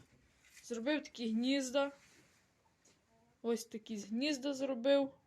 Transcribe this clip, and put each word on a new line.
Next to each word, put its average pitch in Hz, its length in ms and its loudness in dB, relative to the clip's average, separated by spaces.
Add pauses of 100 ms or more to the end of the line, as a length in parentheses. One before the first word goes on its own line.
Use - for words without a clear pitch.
(640)
Зробив 262 400 -2
такі 233 260 -6
гнізда. 262 600 2 (1500)
Ось 226 240 -2
такі 220 320 -10
гнізда 262 560 -2
зробив. 269 580 2 (160)